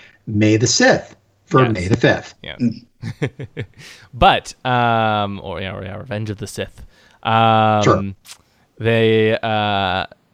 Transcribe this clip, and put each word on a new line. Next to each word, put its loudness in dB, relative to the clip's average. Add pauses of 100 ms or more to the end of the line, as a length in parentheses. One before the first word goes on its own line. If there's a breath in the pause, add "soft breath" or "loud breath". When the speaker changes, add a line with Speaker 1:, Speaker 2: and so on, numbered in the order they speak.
(260 loud breath)
Speaker 1:
May 2
the 2
Sith 2 (300)
for 4
Speaker 2:
Yes. 0
Speaker 1:
May -4
the 2
fifth. 0
Speaker 2:
Yes. -14
Speaker 3:
Mm. -6 (340)
Speaker 2:
<laughs> -10 (480 loud breath)
But, 2 (100)
um, 0
or, -10
you -8
know, -10
yeah, -12
Revenge -8
of -8
the -10
Sith. -12 (360 soft breath)
Um, 4
Speaker 1:
Sure. 2 (640)
Speaker 2:
they, 2
uh, -2 (280)